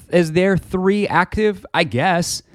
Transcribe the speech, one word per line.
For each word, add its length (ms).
as 220
their 240
three 500
active? 680
I 100
guess 580